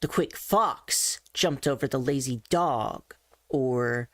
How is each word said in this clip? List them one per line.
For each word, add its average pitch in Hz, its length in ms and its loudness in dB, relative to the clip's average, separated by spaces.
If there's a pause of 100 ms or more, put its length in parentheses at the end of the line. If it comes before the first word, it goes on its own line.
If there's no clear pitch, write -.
the 156 60 -4
quick - 300 0
fox - 800 0 (140)
jumped 151 340 0
over 139 200 0
the 131 120 0
lazy 127 500 0
dog, 135 680 0 (340)
or 123 640 0